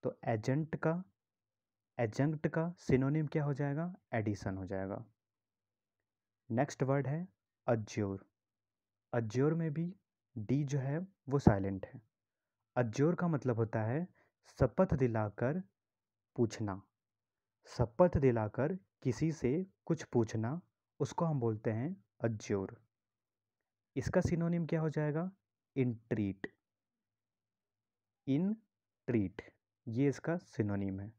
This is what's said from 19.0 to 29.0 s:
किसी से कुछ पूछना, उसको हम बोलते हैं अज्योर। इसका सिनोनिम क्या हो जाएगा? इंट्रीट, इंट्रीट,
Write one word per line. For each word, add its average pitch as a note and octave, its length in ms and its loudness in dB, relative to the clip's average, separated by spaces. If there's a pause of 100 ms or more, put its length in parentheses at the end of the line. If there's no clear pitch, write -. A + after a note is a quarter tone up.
किसी D#3 300 0
से D3 340 0 (200)
कुछ D#3+ 180 -2
पूछना, A#2 560 0 (400)
उसको - 240 -2
हम D3+ 160 0
बोलते A2+ 300 0
हैं C3 340 -4 (160)
अज्योर। G#2+ 560 -2 (1200)
इसका C#3+ 240 2
सिनोनिम E3+ 460 0
क्या D#3+ 140 0
हो D#3 100 0
जाएगा? D3+ 400 -2 (460)
इंट्रीट, A2+ 720 -2 (1800)
इंट्रीट, C3+ 1160 -2 (460)